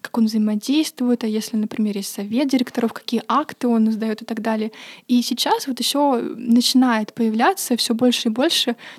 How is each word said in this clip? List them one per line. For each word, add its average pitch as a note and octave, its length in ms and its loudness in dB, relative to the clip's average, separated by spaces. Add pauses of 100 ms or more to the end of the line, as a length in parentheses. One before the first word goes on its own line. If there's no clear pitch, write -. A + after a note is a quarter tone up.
как - 180 -6
он A3 80 6
взаимодействует, A#3 960 0
а A3 40 -2
если, A3 280 -2
например, G#3+ 420 -2
есть G3+ 140 -8
совет A3 360 -2
директоров, A#3+ 440 -2
какие - 360 -4
акты B3+ 400 -2
он A3 220 4
издает A3 320 -4
и - 20 -14
так A3 180 -6
далее. A3 300 -2 (360)
И B3 140 4
сейчас E4 460 -2
вот B3 120 -4
еще C#4 400 2 (160)
начинает A#3+ 800 2
появляться A#3 600 0
все - 180 0
больше A#3+ 340 2
и G#3+ 40 2
больше B3 420 0 (240)